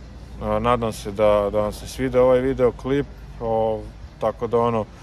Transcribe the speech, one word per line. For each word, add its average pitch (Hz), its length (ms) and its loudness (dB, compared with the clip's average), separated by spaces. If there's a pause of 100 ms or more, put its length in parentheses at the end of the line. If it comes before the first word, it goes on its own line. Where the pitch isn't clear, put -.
(420)
A, 107 180 0
nadam 117 340 0
se - 180 -10
da, 104 400 4
da 104 100 0
vam 104 100 0
se - 160 -12
svide 127 320 -2
ovaj 127 200 6
videoklip, 127 640 0 (360)
o, 110 400 0 (400)
tako 113 260 -2
da, 113 100 2
ono, 117 280 2 (180)